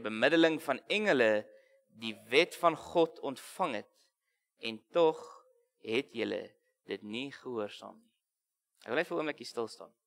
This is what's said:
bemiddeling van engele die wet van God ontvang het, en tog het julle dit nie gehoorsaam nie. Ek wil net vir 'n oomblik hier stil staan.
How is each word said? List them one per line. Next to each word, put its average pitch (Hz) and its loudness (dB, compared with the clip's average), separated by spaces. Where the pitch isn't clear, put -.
bemiddeling 151 4
van 131 -4
engele 127 4
die 113 -6
wet 156 4
van 165 4
God 165 0
ontvang 135 -6
het, - -18
en 110 -8
tog 160 4
het 117 -2
julle 101 -4
dit 101 -6
nie 120 -8
gehoorsaam 110 -8
nie. - -20
Ek 110 -8
wil 143 0
net 175 -2
vir 175 -6
'n - -2
oomblik 151 -4
hier - -14
stil 113 -4
staan. - -16